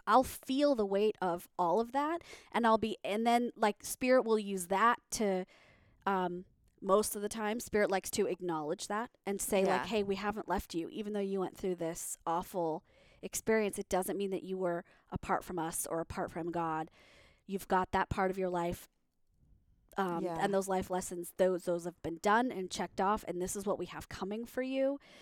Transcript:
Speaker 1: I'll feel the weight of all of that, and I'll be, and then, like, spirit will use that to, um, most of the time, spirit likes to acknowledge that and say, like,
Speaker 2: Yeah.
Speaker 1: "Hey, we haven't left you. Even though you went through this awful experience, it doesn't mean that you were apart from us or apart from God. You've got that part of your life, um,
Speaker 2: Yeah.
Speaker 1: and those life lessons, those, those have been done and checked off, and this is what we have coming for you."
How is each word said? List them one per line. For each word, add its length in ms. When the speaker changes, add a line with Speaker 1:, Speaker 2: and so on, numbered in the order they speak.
Speaker 1:
I'll 180
feel 520
the 100
weight 360
of 260
all 220
of 140
that, 280
and 160
I'll 100
be, 260
and 220
then, 300
like, 280
spirit 400
will 140
use 300
that 300
to, 340
um, 400
most 360
of 80
the 60
time, 300
spirit 300
likes 220
to 160
acknowledge 600
that 220
and 160
say, 240
like, 160
Speaker 2:
Yeah. 60
Speaker 1:
"Hey, 160
we 120
haven't 320
left 280
you. 140
Even 240
though 60
you 200
went 180
through 180
this 520
awful 560
experience, 560
it 100
doesn't 260
mean 140
that 140
you 160
were 260
apart 320
from 140
us 300
or 140
apart 300
from 200
God. 400
You've 200
got 260
that 160
part 200
of 80
your 120
life, 380
um, 260
Speaker 2:
Yeah. 160
Speaker 1:
and 140
those 140
life 240
lessons, 460
those, 280
those 200
have 180
been 180
done 300
and 180
checked 320
off, 260
and 140
this 140
is 100
what 140
we 80
have 220
coming 360
for 160
you." 380